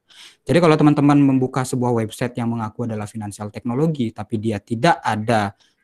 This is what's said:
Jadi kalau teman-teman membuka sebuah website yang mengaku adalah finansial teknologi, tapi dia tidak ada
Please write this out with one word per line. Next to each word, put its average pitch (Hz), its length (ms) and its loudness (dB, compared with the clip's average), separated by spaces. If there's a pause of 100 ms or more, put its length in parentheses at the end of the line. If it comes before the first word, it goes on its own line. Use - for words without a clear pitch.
(420)
Jadi - 180 2
kalau 160 140 6
teman-teman 147 400 4
membuka 135 480 2
sebuah 123 420 -2
website 120 320 -6
yang 117 140 -4
mengaku 113 340 -6
adalah 107 220 -6
finansial 104 480 -12
teknologi, 127 560 -4
tapi 107 320 -8
dia 107 160 -2
tidak 120 400 0
ada 107 560 -2 (300)